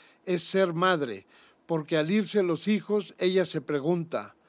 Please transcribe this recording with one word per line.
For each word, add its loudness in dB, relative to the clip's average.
es -2
ser 2
madre, 0
porque -2
al 2
irse 2
los -2
hijos, -2
ella 2
se -6
pregunta, -2